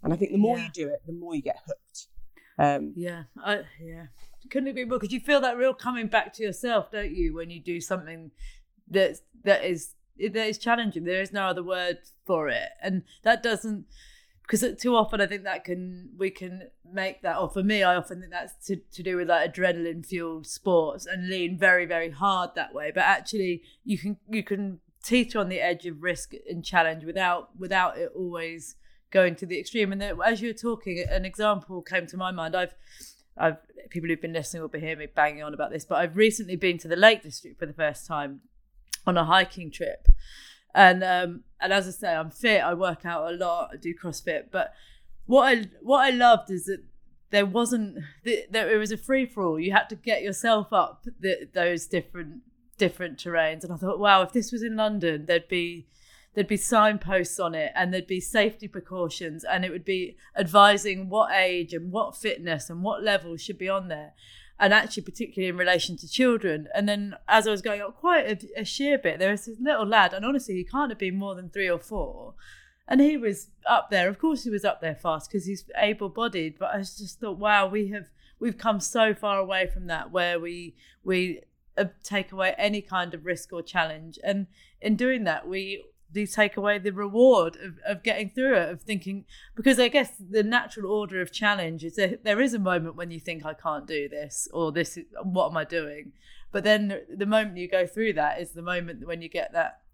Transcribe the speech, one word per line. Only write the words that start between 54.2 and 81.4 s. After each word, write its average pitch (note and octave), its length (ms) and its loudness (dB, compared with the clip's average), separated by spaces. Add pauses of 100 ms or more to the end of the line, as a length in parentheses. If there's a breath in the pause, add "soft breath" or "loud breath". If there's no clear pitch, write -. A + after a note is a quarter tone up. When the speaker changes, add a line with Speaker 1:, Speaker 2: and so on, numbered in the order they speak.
Speaker 2:
if F3+ 120 -2
this A3+ 180 0
was A#3 100 -6
in A3+ 140 -4
London, F3 500 0
there'd E3+ 220 0
be, E3+ 400 -4 (480 soft breath)
there'd G3+ 120 0
be G#3 100 0
signposts G#3 840 2
on E3+ 160 -2
it D#3 200 -2
and F3+ 160 2
there'd F#3 160 -4
be F#3 140 -2
safety G#3+ 460 0
precautions, F3 760 -8
and F#3 220 -2
it F3+ 60 -4
would E3 140 -8
be F#3 320 -4 (200 soft breath)
advising G3+ 720 6
what G#3 240 2
age F3+ 400 2
and E3+ 180 -8
what G#3+ 240 -2
fitness E3+ 540 -4
and F3 140 -8
what G3+ 200 -2
level F#3 340 0
should F3+ 200 -10
be F#3 120 -6
on F#3+ 180 -2
there. D3+ 260 -10 (480 loud breath)
And G3+ 120 8
actually, G#3+ 300 2
particularly - 460 -4
in F3+ 80 -4
relation F3+ 400 2
to E3 100 -16
children. G3+ 680 0
And G3+ 140 2
then G3+ 260 -4 (140)
as A3 180 6
I A3 40 0
was G3+ 100 -2
going G#3 200 -4
up G3+ 140 -10
quite E4+ 300 2 (300)
a, A3+ 60 -8
a G#3 40 -6
sheer C#4 320 0
bit, F3+ 200 0
there F#3+ 140 2
was G#3 140 -4
this A3 140 -14
little B3 260 0
lad, G3+ 280 6
and G3 120 -6
honestly, B3+ 300 -2
he F3+ 100 -4
can't C4+ 260 -2
have G#3+ 60 -8
been F#3 180 -4
more G3 180 -4
than F3+ 160 -12
three G3 200 -2
or F3 100 2
four. C3+ 540 -8 (520 loud breath)
And C4 140 4
he D4 160 6
was A3 360 -4 (140)
up - 240 2
there. F#3 200 2
Of G3+ 100 -8
course D#4 240 0
he A#3+ 60 -6
was G#3 160 -4
up - 160 0
there D#3+ 140 -4
fast D#3 360 -4
'cause F#3+ 140 -4
he's F#3+ 180 -8 (140)
able-bodied. G3+ 800 -2
But - 160 -4
I G3+ 40 -4
just G3 420 -12
thought, G3 160 -6
wow, G3+ 300 4
we G3+ 220 -2
have, G3+ 200 -10 (300 soft breath)
we've A3+ 180 -4
come G#3+ 240 0
so A3 320 2
far G3+ 260 -2
away F#3+ 280 0
from F#3 200 -6
that, E3 240 -6
where F3 280 0
we, E3+ 360 -12 (280 soft breath)
we, F#3 380 0 (360)